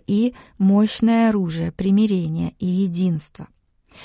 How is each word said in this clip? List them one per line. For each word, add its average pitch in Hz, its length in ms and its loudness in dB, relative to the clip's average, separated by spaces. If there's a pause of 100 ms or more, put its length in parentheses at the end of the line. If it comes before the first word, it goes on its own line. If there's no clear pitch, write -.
и 226 280 0 (240)
мощное 220 720 2
оружие 165 420 -4
примирения 185 840 0
и 196 80 -6
единства. 180 840 -2 (560)